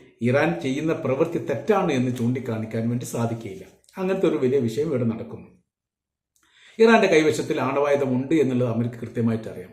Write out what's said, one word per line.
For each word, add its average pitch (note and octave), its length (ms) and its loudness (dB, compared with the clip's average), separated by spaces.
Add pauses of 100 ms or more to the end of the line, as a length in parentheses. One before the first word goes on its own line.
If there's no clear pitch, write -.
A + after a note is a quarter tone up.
(220)
ഇറാൻ D3 400 2
ചെയ്യുന്ന D3 300 -2
പ്രവൃത്തി D3 460 -2
തെറ്റാണ് - 540 0
എന്ന് B2+ 240 0
ചൂണ്ടിക്കാണിക്കാൻ A2+ 720 -4
വേണ്ടി A#2+ 160 -4
സാധിക്കുകയില്ല. A2 600 -6 (340)
അങ്ങനത്തെ F#3 300 0
ഒരു D3+ 80 0
വലിയ C3 220 2
വിഷയം B2+ 280 -2
ഇവിടെ C3 180 -2
നടക്കുന്നു. - 440 -6 (1300)
ഇറാന്റെ A3+ 280 8
കൈവശത്തിൽ D#3 540 2
ആണവായുധം C#3 560 0
ഉണ്ട് C#3 180 0
എന്നുള്ളത് B2+ 340 2
അമേരിക്ക A#2 320 -2
കൃത്യമായിട്ട് A2+ 480 -2
അറിയാം. F2+ 240 -16